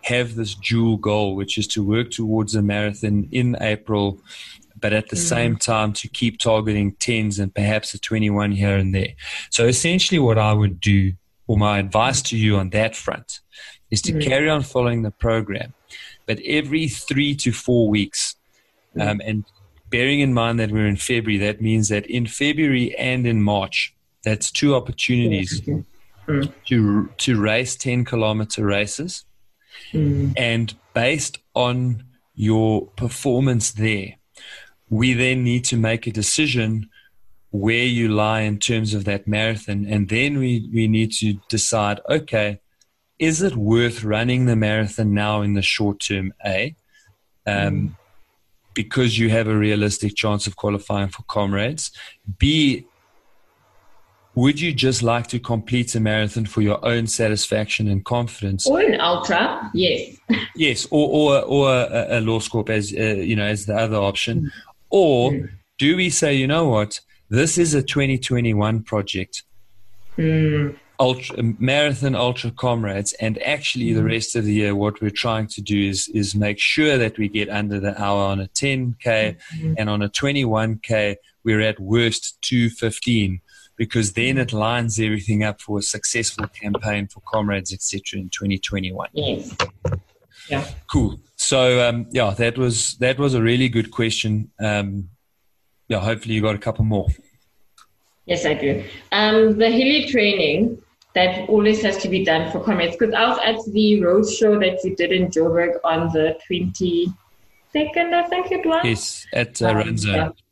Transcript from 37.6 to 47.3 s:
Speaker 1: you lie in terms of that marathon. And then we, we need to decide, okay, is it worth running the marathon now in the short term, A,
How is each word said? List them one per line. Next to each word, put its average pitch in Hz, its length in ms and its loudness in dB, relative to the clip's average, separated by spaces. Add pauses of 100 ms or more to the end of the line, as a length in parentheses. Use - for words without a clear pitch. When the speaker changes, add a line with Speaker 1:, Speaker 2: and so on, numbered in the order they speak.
Speaker 1:
you 117 240 2
lie 107 320 2
in 107 180 -2
terms 110 340 0
of 101 120 -4
that 101 220 -4
marathon. 104 600 -2
And 104 220 0
then 139 280 0
we, 123 360 -2
we 113 140 2
need 110 260 2
to 104 340 -2
decide, 104 520 -2 (100)
okay, 110 500 0 (580)
is 160 240 0
it 185 140 0
worth 110 480 2
running 120 420 0
the 120 100 4
marathon 107 580 0
now 107 280 0
in 104 120 0
the 98 100 0
short 101 360 0
term, 95 340 -4 (120)
A, 104 300 -2 (720)